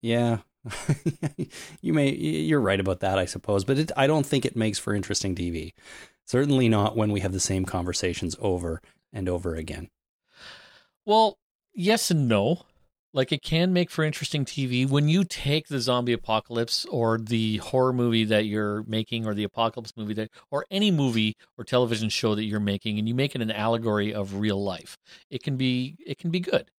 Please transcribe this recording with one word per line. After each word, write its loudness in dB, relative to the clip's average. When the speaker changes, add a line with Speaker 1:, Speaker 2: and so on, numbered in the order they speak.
Speaker 1:
Yeah. 2
<laughs> -10
You -2
may, 4
you're 0
right 2
about 0
that, 2
I 2
suppose, -2
but 0
it, -2
I 4
don't 2
think 0
it -2
makes 0
for -4
interesting -2
T -4
V. -6
Certainly 2
not 2
when 2
we 0
have -2
the -2
same 0
conversations -4
over -2
and -4
over -2
again. -8
Speaker 2:
Well, 4
yes 2
and 4
no. 4
Like, 0
it -4
can 2
make 2
for 0
interesting -2
T -4
V 2
when 4
you 4
take -2
the -2
zombie 2
apocalypse -2
or 2
the 0
horror 2
movie 2
that 2
you're -2
making -4
or -4
the -2
apocalypse -4
movie -6
that, -6
or -4
any 2
movie 2
or -12
television 2
show 0
that -2
you're -2
making -2
and -2
you -2
make -2
it -6
an -4
allegory 0
of -6
real 0
life. -8
It -10
can -2
be, -2
it -10
can -4
be 0
good. -2